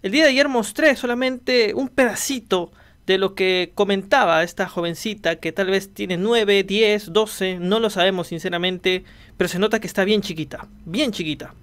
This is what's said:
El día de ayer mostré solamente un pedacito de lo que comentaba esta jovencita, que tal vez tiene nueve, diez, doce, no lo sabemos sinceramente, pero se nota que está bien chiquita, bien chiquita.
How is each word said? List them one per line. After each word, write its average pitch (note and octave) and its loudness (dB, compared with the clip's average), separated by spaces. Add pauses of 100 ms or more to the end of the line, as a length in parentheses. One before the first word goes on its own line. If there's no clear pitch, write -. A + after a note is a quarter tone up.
El G3 -4
día D4+ 4
de C#4+ 6
ayer C#4 2
mostré C4 2
solamente B3 0
un C4 -2
pedacito G#3+ -2 (340)
de F#3+ 4
lo F#3+ -2
que F#3 0
comentaba G3 2
esta F3 -4
jovencita, E3+ -4
que D#3+ -6
tal F#3+ -2
vez G3 -2
tiene F#3 -4
nueve, G3+ 2
diez, G#3 0
doce, F#3+ -2
no F#3+ 2
lo A3+ 2
sabemos F#3 0
sinceramente, F3+ -2 (320)
pero F3+ 0
se F3+ -4
nota G#3+ 2
que F#3+ -10
está F#3+ -2
bien G#3 2
chiquita, D#3+ -10 (160)
bien A3 -2
chiquita. D3+ -8